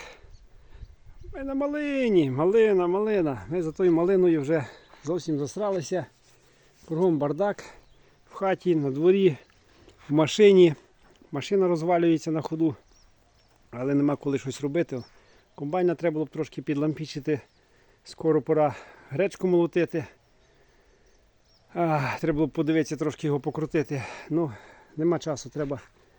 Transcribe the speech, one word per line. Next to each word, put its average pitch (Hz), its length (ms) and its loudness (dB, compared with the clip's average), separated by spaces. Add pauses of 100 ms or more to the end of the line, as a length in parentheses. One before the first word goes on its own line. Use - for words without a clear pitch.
(1300)
Ми 277 100 -10
на 269 100 -6
малині, 269 760 0
малина, 185 560 2
малина. 180 640 -2
Ми 175 140 -4
за 160 100 -4
тою 180 200 2
малиною 175 480 2
вже 143 260 -2 (380)
зовсім 156 340 -4
засралися. 180 680 -4 (840)
Кругом 165 300 0
бардак. 156 460 -2 (680)
В - 40 -20
хаті, 185 420 0
на 143 140 0
дворі, 170 460 4 (720)
в 143 40 -2
машині. 175 640 8 (580)
Машина 185 360 0
розвалюється 170 600 2
на 156 100 -2
ходу. 156 340 0 (960)
Але 131 240 -4
нема 143 220 2
коли 139 220 -4
щось 131 220 -8
робити. 131 420 -4 (520)
Комбайна 170 400 -2
треба 160 200 -2
було 156 100 -2
б 143 60 -14
трошки 156 320 -10
підлампічити. 151 760 -4 (640)
Скоро 156 380 -2
пора 151 320 2 (360)
гречку 185 380 -4
молотити. 170 560 0 (1700)
А, 151 460 0
треба 156 160 0
було 156 100 2
б 127 40 -4
подивитися, 156 460 0
трошки 156 300 -4
його 143 140 0
покрутити. 147 640 -4 (280)
Ну, 151 220 -2 (440)
нема 165 220 0
часу, 147 320 -8
треба, 143 300 -6 (380)